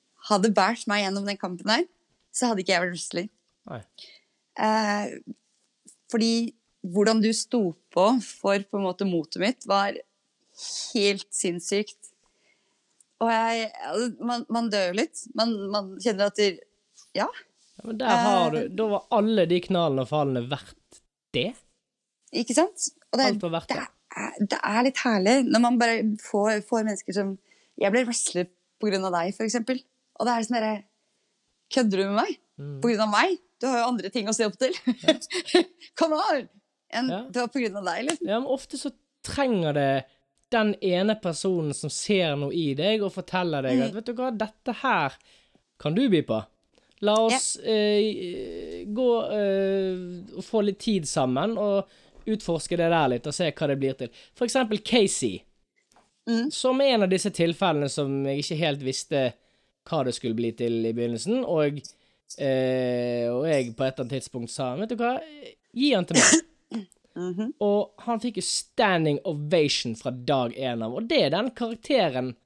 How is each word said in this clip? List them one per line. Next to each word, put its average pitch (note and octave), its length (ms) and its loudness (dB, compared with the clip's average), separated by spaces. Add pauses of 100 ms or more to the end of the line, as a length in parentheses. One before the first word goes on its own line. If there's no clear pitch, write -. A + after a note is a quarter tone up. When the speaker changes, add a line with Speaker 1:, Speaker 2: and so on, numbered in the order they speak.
(240)
Speaker 1:
hadde G#3 300 4
båret G#3 340 2
meg G#3 160 0
gjennom G3 220 -4
den G3+ 120 -4
kampen F3+ 300 -8
der, A#3 160 4 (500)
så B3 180 0
hadde F#3+ 120 0
ikke F3+ 120 0
jeg F3 100 2
vært F3 100 -4
wrestler.» F3 340 -6 (360)
Speaker 2:
Nei. - 160 -12 (760)
Speaker 1:
Eh, G#3+ 600 0 (880)
fordi A3+ 240 2 (520)
hvordan G#3 380 2
du G#3+ 120 4
sto A#3 260 -2 (300)
på F3+ 160 4 (140)
for G3 440 -2
på G3+ 160 -6
en G3 60 -2
måte F#3 200 -4
motet F3 340 -2
mitt G#3 280 -2
var G3 260 2 (960)
helt G3+ 420 0
sinnssykt. G3 680 -4 (1200)
Og A3+ 80 2
jeg, A3+ 380 0 (140)
altså, G3 260 -2 (140)
man, A#3+ 260 -4
man A#3 240 -2
dør G3 160 2
jo F3 100 -2
litt. D#4 240 -2 (120)
Man, A3+ 180 0 (160)
man G3 300 -4
kjenner G3+ 340 0
at - 80 -4
det, G#3 80 4 (640)
ja. G3+ 180 -2 (420)
Speaker 2:
Ja, - 140 -20
men A3 160 -8
der A#3+ 160 2
har G3+ 360 4
du, D#3 60 0
Speaker 1:
Eh. - 120 -2
Speaker 2:
da G3+ 180 -2
var G3+ 220 -2
alle G#3+ 360 4
de E3+ 160 4
knallene E3 400 2
og B2 80 -4
fallene C#3 360 0
verdt - 560 -12 (320)
det. E3 160 0 (840)
Speaker 1:
Ikke A#3 220 -2
sant? F#4 340 2 (160)
Og A#3 140 -2
det, C4+ 80 4
Speaker 2:
Alt G#3 160 0
var E3 100 -4
verdt E3 160 -4
Speaker 1:
det - 80 -4
Speaker 2:
det. - 100 -8 (240)
Speaker 1:
er, - 300 -8
det - 180 -2
er A3 240 2
litt C4 200 0
herlig G#3+ 400 4
når A3+ 200 4
man A#3+ 160 4
bare A3+ 200 2 (180)
får, G#3 460 0
får A3 240 0
mennesker G3 280 -6
som, G3 200 -2 (420)
«Jeg G3 160 2
ble B3+ 100 4
wrestler F3+ 460 -4 (320)
på G#3+ 80 0
grunn F#3+ 160 0
av F#3 80 -2
deg», F3 220 -2
for A3 100 -4
eksempel. A#3+ 380 -4 (320)
Og - 100 -4
det A#3+ 80 2
er A3+ 140 -2
sånn A#3+ 100 -2
derre, G#3+ 160 0 (1000)
«Kødder G#3 300 2
du G3 40 0
med G3+ 120 -2
meg? E4 220 0 (140)
Speaker 2:
Mm. C#3+ 260 -12
Speaker 1:
På A#3+ 100 2
grunn G#3+ 160 2
av G#3 80 0
meg? E4 220 4 (200)
Du A#3+ 120 -4
har B3+ 140 2
jo A#3 60 2
andre B3 220 -2
ting G#3 180 -2
å A3 60 0
se A3 140 2
opp G3+ 100 -6
til.» C4 140 0 (320)
Speaker 2:
Ja. - 120 4 (400)
Speaker 1:
<laughs> - 440 0
Come D#4+ 180 4
on! C#4+ 300 0 (440)
En, B3 200 -2
Speaker 2:
Ja. - 120 -4
Speaker 1:
det B3+ 140 -12
var A#3+ 140 -2
på C4+ 100 -2
grunn G#3 160 -2
av G3 80 -6
deg, F#3 220 -2
liksom. E4 180 0
Speaker 2:
Ja, A3 140 0
men C4+ 100 -4
ofte C4 300 -6
så C#4+ 100 -8 (360)
trenger G3+ 500 0
det C#3 140 2 (640)
den G#3+ 280 2
ene F#3+ 360 2
personen F3 600 -2
som D3+ 180 -8
ser F#3 420 0
noe C#3+ 140 -2
i D#3+ 240 -2
deg G3+ 320 0
og F#3+ 80 -4
forteller E3+ 540 -2
deg C3 100 2
at, B2 140 0
Speaker 1:
Mm. G3+ 80 -8
Speaker 2:
«Vet A3 80 -10
du A#3+ 80 -4
hva, B3+ 160 -4
dette A3 420 -6
her F#3 440 0 (640)
kan D3+ 140 -2
du C4 140 4
by E3+ 160 4
på. A2+ 160 -2 (640)
La G#3 180 4
oss, A3+ 360 2
Speaker 1:
Ja. - 160 -4
Speaker 2:
eh, G#3 1120 -2
gå, G#3+ 200 -2 (200)
eh, G3 720 0 (320)
og F#3+ 120 -10
få A3 220 0
litt G3+ 160 0
tid G3 260 0
sammen C#3+ 480 0
og G3+ 300 0 (380)
utforske F3+ 520 -2
det E3+ 160 2
der D#3+ 160 4
litt B2 220 -2
og C#3+ 40 -6
se E3 180 0
hva D3 180 -2
det C#3 100 0
blir C3+ 140 0
til.» B2 160 -8 (220)
For A#3+ 180 -2
eksempel A3+ 320 0
Casey, G3 640 0 (840)
Speaker 1:
Mm. A#3 240 0
Speaker 2:
som C4 300 2
er C#4 140 6
en G#3+ 80 4
av F#3 60 4
disse F#3 200 0
tilfellene E3 600 0
som C#3 360 -2
jeg C#3 160 -2
ikke D#3 160 -4
helt D3 240 0
visste C3+ 400 -2 (640)
hva D3+ 180 0
det B2 80 0
skulle A#2 220 -4
bli A#2 160 0
til A#2 340 0
i A2+ 80 0
begynnelsen, A#2+ 520 -2
og, D3 340 0 (580)
eh, B2+ 920 0
og B2 180 -2
jeg C3+ 280 0
på C3+ 100 -2
et C3 80 -2
eller C3 100 -6
annet B2+ 140 -6
tidspunkt A#2+ 320 -10
sa, B2+ 260 -6
«Vet G#3 140 -6
du B3 60 -6
hva, A#3+ 240 -2 (540)
gi C4+ 200 2
han F#3 120 2
til F3 120 0
meg.» D#4+ 280 6 (260)
Speaker 1:
<coughs> A3 160 -8 (280)
Mhm. F3+ 340 -4 (100)
Speaker 2:
Og G#3 360 2 (100)
han A#3 160 -2
fikk A#3 160 -4
jo F3+ 80 -2
standing E3 800 2
ovation D3 720 0
fra B2 160 -6
dag B2 440 0
en A#2+ 280 -4
av, A2+ 120 -4
og A3+ 140 -6
det D#4+ 160 2
er C#3 60 0
den G#3 200 0
karakteren G3+ 800 0 (160)